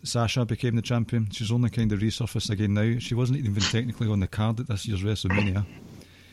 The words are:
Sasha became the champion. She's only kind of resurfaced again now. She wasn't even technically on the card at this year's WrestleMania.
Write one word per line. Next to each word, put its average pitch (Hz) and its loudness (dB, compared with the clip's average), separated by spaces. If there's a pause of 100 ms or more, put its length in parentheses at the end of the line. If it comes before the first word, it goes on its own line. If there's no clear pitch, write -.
Sasha 117 0
became 117 0
the 113 2
champion. 117 0
She's 104 -4
only 120 4
kind 113 2
of 104 0
resurfaced 110 -2
again 101 2
now. 113 2
She 117 -4
wasn't 127 2
even 104 0
technically 113 0
on 104 2
the 95 2
card 110 0
at 123 -6
this 101 -4
year's 98 -2
WrestleMania. 98 0 (680)